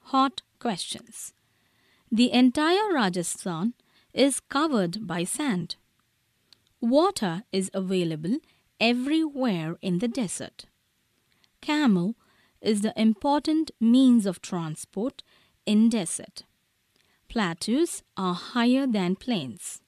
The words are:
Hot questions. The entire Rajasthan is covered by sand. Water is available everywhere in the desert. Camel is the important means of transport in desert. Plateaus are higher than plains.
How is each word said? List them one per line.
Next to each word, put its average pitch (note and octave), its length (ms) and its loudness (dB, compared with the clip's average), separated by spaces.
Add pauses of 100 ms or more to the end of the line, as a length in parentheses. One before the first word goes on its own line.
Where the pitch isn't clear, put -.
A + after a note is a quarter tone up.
(120)
Hot C4+ 300 0 (180)
questions. - 720 -10 (800)
The A#3 200 4
entire D#4+ 640 4
Rajasthan F#3 800 -2 (400)
is C4+ 260 2
covered A3 680 -2
by E3+ 160 -4
sand. F#3 540 -4 (1040)
Water A#3+ 720 2
is F#3+ 220 -2
available F#3 680 -2 (400)
everywhere B3 1000 -2
in F3+ 180 -2
the A#3+ 80 -2
desert. - 580 -8 (960)
Camel G3+ 540 2 (460)
is G#3 200 0
the G#3+ 180 -2
important D4 800 0
means A#3+ 460 6
of F3+ 160 -4
transport F3 840 -8 (420)
in G#3+ 240 4
desert. - 540 -6 (840)
Plateaus A3 720 -2 (120)
are F#3 180 -2
higher B3 520 0
than F#3+ 300 0
plains. - 720 -8